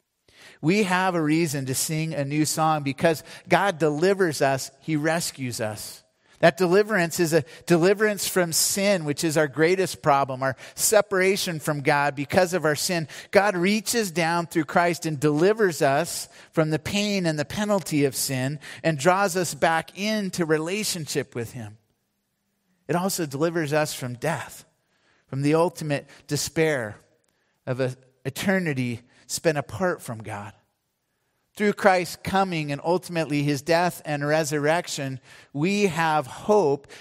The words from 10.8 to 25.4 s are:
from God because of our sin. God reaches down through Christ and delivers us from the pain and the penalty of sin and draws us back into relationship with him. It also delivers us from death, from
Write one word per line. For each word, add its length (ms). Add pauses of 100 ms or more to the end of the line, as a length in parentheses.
from 220
God 340
because 400
of 100
our 120
sin. 320 (240)
God 240
reaches 560
down 340
through 200
Christ 400
and 120
delivers 640
us 460 (240)
from 180
the 80
pain 480
and 140
the 40
penalty 600
of 100
sin 460 (240)
and 140
draws 380
us 160
back 460
into 460
relationship 880
with 200
him. 220 (1120)
It 80
also 320
delivers 460
us 220
from 200
death, 500 (600)
from 160